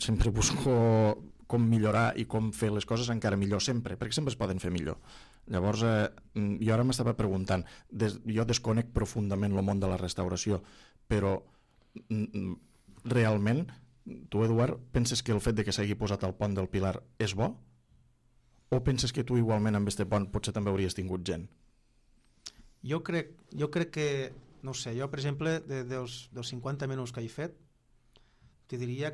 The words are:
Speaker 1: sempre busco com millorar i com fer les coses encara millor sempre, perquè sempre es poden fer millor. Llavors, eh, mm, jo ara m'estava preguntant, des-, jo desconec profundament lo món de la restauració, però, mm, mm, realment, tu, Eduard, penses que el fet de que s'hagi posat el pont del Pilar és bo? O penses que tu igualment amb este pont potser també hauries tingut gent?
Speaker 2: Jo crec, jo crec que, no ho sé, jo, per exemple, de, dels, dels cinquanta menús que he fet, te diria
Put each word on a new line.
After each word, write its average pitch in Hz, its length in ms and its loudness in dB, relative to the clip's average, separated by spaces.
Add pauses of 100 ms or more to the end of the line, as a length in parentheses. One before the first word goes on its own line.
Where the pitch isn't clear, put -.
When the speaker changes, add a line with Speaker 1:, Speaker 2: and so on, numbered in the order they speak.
Speaker 1:
sempre 110 240 4
busco 120 480 2 (720)
com 120 160 2
millorar 110 460 4 (100)
i 110 80 -4
com 110 240 0
fer 110 160 0
les 104 160 0
coses 120 240 -2
encara 107 300 0
millor 98 260 0
sempre, 117 320 -2
perquè 110 160 -6
sempre 151 160 0
es 120 80 -4
poden 95 240 -2
fer 90 100 -4
millor. 87 280 -2 (500)
Llavors, 101 320 2
eh, 110 280 4 (280)
mm, 101 240 0
jo 110 140 4
ara 120 100 4
m'estava 120 320 0
preguntant, 95 460 0 (260)
des-, 101 300 0 (100)
jo 110 160 2
desconec 113 480 0
profundament 101 640 0
lo 98 80 2
món 98 160 2
de 95 80 2
la 90 80 0
restauració, 92 640 -2 (480)
però, 98 300 2 (680)
mm, 107 220 0
mm, 95 280 -6 (520)
realment, 113 540 4 (640)
tu, 104 160 2
Eduard, 117 320 2 (160)
penses 120 300 2
que 113 100 0
el 104 80 2
fet 113 160 0
de 104 80 0
que 101 80 -2
s'hagi 104 240 0
posat 101 280 -2
el 95 120 -2
pont 104 160 0
del 95 160 -2
Pilar 95 260 0 (220)
és 101 160 -2
bo? 113 160 0 (1200)
O 127 160 2
penses 127 280 2
que 127 120 0
tu 123 120 2
igualment 110 400 4
amb 101 120 2
este 98 160 -2
pont 98 240 0
potser 101 240 -4
també 101 160 0
hauries 95 240 0
tingut 92 320 -4
gent? 90 220 -4 (1400)
Speaker 2:
Jo 156 180 -4
crec, 170 300 -4 (240)
jo 147 160 0
crec 170 180 0
que, 151 160 -2 (560)
no 131 80 -8
ho 120 60 -8
sé, 117 200 -6
jo, 139 140 -4
per 143 80 -6
exemple, 147 460 -2
de, 135 180 -6
dels, 123 480 -8
dels 120 220 -10
cinquanta 135 340 -6
menús 131 240 -6
que 123 140 -8
he 110 60 -10
fet, 165 260 -10 (1120)
te 127 80 -6
diria 127 360 -4